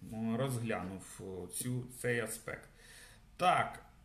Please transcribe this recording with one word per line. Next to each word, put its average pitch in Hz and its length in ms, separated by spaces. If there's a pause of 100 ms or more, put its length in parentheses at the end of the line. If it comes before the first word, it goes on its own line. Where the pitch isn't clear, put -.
(360)
розглянув, 110 840
е, 92 340
цю, 123 300 (140)
цей 120 220
аспект. - 480 (680)
Так, 165 460 (220)